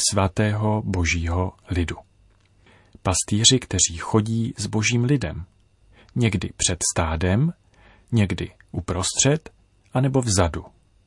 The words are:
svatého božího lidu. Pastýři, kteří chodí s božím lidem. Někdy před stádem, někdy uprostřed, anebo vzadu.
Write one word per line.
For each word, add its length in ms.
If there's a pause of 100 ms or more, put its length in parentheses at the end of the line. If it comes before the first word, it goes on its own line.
(120)
svatého 720
božího 680 (160)
lidu. 260 (1080)
Pastýři, 560
kteří 380
chodí 600
s 100
božím 360
lidem. 420 (720)
Někdy 420
před 220 (140)
stádem, 600 (580)
někdy 400 (200)
uprostřed, 760 (440)
anebo 280
vzadu. 440 (420)